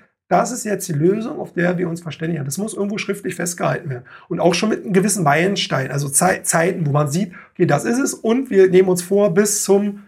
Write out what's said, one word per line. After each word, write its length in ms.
das 240
ist 120
jetzt 240
die 40
Lösung, 480
auf 140
der 220
wir 120
uns 140
verständigen. 420
Das 120
muss 160
irgendwo 260
schriftlich 360
festgehalten 560
werden. 140
Und 100
auch 160
schon 140
mit 160
einem 80
gewissen 320
Meilenstein, 680
also 180
Zei-, 360
Zeiten, 420
wo 60
man 180
sieht, 220
okay, 140
das 180
ist 140
es 160
und 340
wir 220
nehmen 180
uns 140
vor, 320
bis 300
zum 440